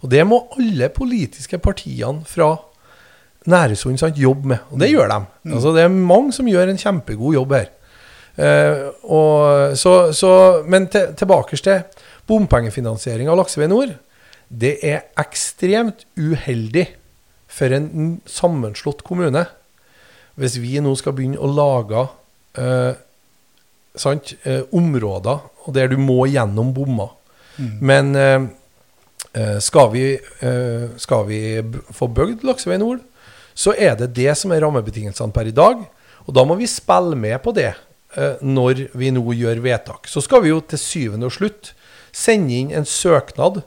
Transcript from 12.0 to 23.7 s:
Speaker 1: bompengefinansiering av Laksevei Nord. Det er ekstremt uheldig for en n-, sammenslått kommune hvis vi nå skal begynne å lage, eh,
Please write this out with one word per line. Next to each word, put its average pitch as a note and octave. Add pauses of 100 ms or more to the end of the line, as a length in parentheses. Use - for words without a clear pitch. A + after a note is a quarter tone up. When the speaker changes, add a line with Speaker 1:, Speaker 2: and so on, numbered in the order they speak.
Speaker 1:
bompengefinansiering A#2+
av E3+
Laksevei D#3
Nord. A#3 (560)
Det B2+
er D3+ (120)
ekstremt - (120)
uheldig C#3 (600)
for C3+
en C#3
n-, E3
sammenslått C#3+
kommune F3 (920)
hvis B2+
vi B2
nå C#3
skal C#3+
begynne C3
å -
lage, C3 (500)
eh, B2+ (1000)